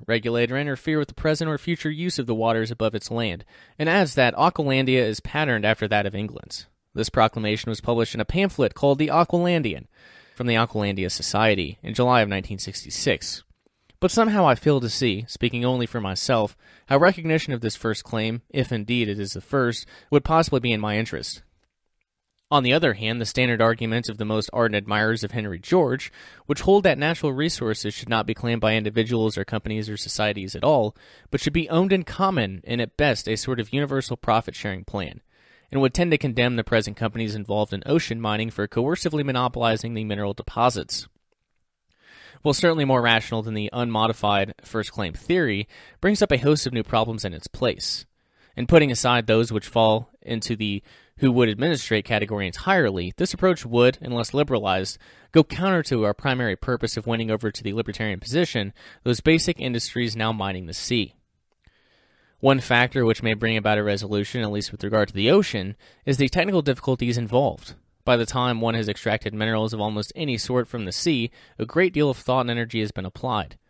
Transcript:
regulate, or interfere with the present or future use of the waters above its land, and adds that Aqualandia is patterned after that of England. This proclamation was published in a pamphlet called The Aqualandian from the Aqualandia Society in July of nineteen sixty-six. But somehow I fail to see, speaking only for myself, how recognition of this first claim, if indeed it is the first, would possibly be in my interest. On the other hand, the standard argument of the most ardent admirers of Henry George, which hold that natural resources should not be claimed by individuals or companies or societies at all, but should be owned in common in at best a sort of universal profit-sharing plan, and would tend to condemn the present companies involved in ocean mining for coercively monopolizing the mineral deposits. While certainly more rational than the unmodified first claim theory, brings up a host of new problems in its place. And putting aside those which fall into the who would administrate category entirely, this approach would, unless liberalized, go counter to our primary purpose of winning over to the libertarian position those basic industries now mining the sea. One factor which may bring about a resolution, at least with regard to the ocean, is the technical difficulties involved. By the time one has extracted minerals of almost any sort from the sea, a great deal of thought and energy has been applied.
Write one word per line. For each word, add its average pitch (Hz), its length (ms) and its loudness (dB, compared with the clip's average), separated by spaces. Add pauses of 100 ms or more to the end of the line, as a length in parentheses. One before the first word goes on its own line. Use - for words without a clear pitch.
regulate, 117 440 0
or 131 60 -4
interfere 147 420 -2
with 147 100 -2
the - 60 -16
present 156 360 -2
or 147 80 -2
future 160 320 -2
use 165 280 -4
of 131 60 0
the 113 100 -2
waters 113 360 2
above 113 240 -2
its - 160 -6
land, 110 340 -4 (340)
and 151 80 0
adds 170 280 2
that 123 220 4
Aqualandia 135 640 2
is 110 180 -2
patterned 127 460 0
after 110 200 2
that 104 200 2
of 95 80 -6
England. - 500 -10 (300)
This 107 160 -4
proclamation 110 580 0
was 107 140 -6
published 117 320 0
in 113 80 -2
a - 20 0
pamphlet 180 480 0
called 139 260 2
The 151 100 2
Aqualandian 165 760 2 (500)
from 120 120 -4
the 120 80 2
Aqualandia 101 560 0
Society 104 720 0
in 110 100 -8
July 123 300 4
of 104 80 0
nineteen 95 280 -6
sixty-six. - 840 -4 (580)
But 180 100 2
somehow 208 380 4
I 127 60 6
fail 139 260 2
to 120 80 -4
see, 110 400 -2
speaking 120 380 -4
only 127 180 0
for 117 160 -6
myself, 104 560 -2 (300)
how 139 100 2
recognition 160 560 2
of 117 80 -4
this 110 160 -4
first - 260 -4
claim, 113 460 -4
if 131 240 -2
indeed 113 380 -2
it 104 100 -4
is 98 120 -6
the 98 100 -10
first, 123 420 0 (260)
would 147 140 4
possibly 160 360 2
be 120 120 0
in 107 80 0
my 107 160 -2
interest. - 460 -6 (1080)
On 147 140 4
the 123 100 4
other 147 220 4
hand, 110 260 -4
the 110 60 -4
standard 120 340 0
argument 113 480 2
of 104 100 -6
the 110 60 -4
most 107 280 -2
ardent 113 240 2
admirers 107 480 0
of - 80 -6
Henry 104 260 -6
George, 131 540 0 (340)
which 143 140 -2
hold 196 240 4
that 156 120 4
natural 151 360 -2
resources 123 600 -2
should - 160 -12
not 113 160 0
be 110 100 -2
claimed 117 260 -2
by 110 160 2
individuals 110 600 0
or 98 80 -4
companies 107 460 -6
or 104 60 -8
societies 101 580 -4
at - 80 -6
all, 127 340 2 (360)
but 143 80 0
should 151 120 -2
be 165 160 -2
owned 185 240 2
in 185 120 0
common 131 580 -2
in 120 160 -6
at - 180 -4
best 139 320 0
a 110 60 0
sort 120 240 -4
of 107 140 -6
universal 139 440 -2
profit-sharing 104 680 -2
plan, - 380 -8 (500)
and 135 80 0
would 208 120 4
tend 175 200 2
to 147 60 2
condemn 123 360 0
the 113 80 -2
present 107 340 0
companies 110 380 -4
involved 104 380 -2
in 101 120 -6
ocean 131 360 0
mining 110 280 -2
for 104 200 -4
coercively 151 560 -2
monopolizing 120 680 -2
the 110 100 -4
mineral 101 280 -4
deposits. - 760 -2 (1300)
While 147 120 2
certainly 160 300 2
more 131 180 4
rational 113 400 2
than 110 120 -6
the 104 180 -4
unmodified 107 920 0
first - 300 -6
claim 95 220 -6
theory, 131 520 -2 (340)
brings 202 220 2
up - 80 2
a 139 80 4
host 147 260 2
of 127 80 -4
new 113 120 -2
problems 110 400 -2
in 87 100 -6
its 78 140 -12
place. - 580 -4 (500)
And 123 120 -6
putting 151 240 8
aside 120 340 2
those 113 240 4
which 107 160 -4
fall 113 440 2 (120)
into 113 320 -4
the 101 260 -4 (380)
who 131 140 4
would 120 160 4
administrate 113 560 0
category 104 420 -2
entirely, 95 680 0
this 180 160 -2
approach 185 320 0
would, 120 380 4
unless 120 320 -4
liberalized, 104 640 0 (340)
go 160 100 8
counter 180 400 0
to 117 220 0
our 104 80 2
primary 127 440 -2
purpose 117 420 -4
of 107 80 -8
winning 113 240 -2
over 107 200 0
to - 120 -10
the 101 100 -6
libertarian 107 480 -4
position 120 540 -2 (280)
those 120 180 0
basic 165 380 4
industries 120 560 -4
now 113 160 -2
mining 98 360 -4
the 82 80 -12
sea. - 400 -2 (1300)
One 135 200 6
factor 123 460 2
which 113 160 2
may 113 100 0
bring 113 240 0
about 107 220 2
a 104 40 0
resolution, 104 600 -2
at 104 100 -4
least 104 180 -4
with - 140 -12
regard 104 240 2
to - 60 -14
the 104 160 4
ocean, 107 440 2 (300)
is 135 140 0
the 139 100 4
technical 185 320 2
difficulties 127 560 0
involved. 120 600 -2 (280)
By 123 140 4
the 113 80 0
time 123 340 -2
one 113 140 0
has 110 140 -2
extracted 107 440 -2
minerals 110 400 -2
of 110 80 -6
almost 104 340 -4
any 139 220 -4
sort 123 320 -2
from 113 160 -8
the 90 80 -6
sea, 123 380 0 (280)
a 113 60 -2
great 180 300 2
deal 147 160 2
of 123 80 -4
thought 127 240 0
and 120 80 -2
energy 117 300 -2
has 107 120 -4
been 95 140 -8
applied. 110 500 -6 (140)